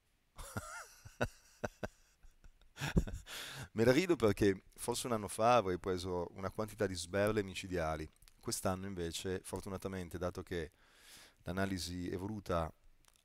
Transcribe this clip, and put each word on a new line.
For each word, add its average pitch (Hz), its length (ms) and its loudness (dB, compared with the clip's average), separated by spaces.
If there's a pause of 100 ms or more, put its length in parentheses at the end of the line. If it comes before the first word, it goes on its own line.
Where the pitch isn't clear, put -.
(360)
<laughs> - 3500 -6
Me 110 100 2
la 123 80 10
rido 175 240 6
perché 101 480 6 (120)
forse 120 320 -4
un 120 60 0
anno 104 140 0
fa 117 300 4
avrei 92 220 2
preso 90 540 -2
una 95 180 -6
quantità 107 360 -2
di 92 80 -4
sberle 98 480 2
micidiali. 82 680 -2 (300)
Quest'anno 95 460 -2
invece, 92 580 -4
fortunatamente, 95 760 -6
dato 90 260 -4
che 85 280 -4 (720)
l'analisi 90 680 -2
evoluta 90 640 -2 (540)